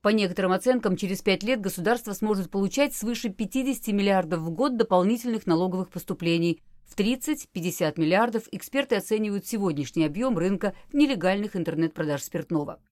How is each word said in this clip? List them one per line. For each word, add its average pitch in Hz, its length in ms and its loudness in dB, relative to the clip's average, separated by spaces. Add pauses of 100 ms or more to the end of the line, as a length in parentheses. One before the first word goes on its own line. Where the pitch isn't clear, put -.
По - 80 2
некоторым 190 420 2
оценкам, 190 460 2
через 190 260 -4
пять 190 220 0
лет 240 160 0
государство 202 520 -2
сможет 196 380 -2
получать 202 420 0
свыше 233 360 -4
пятидесяти 240 640 -4
миллиардов 190 480 2
в 160 100 -4
год 247 260 0
дополнительных 226 680 2
налоговых 180 440 0
поступлений. 170 720 0 (260)
В - 100 -18
тридцать-пятьдесят 190 1000 -2
миллиардов 208 520 2
эксперты 262 460 -2
оценивают 208 500 -2
сегодняшний 165 600 -2
объём 214 300 0
рынка 185 380 0 (180)
нелегальных 202 640 2
интернет-продаж 156 680 -2
спиртного. - 560 -4 (120)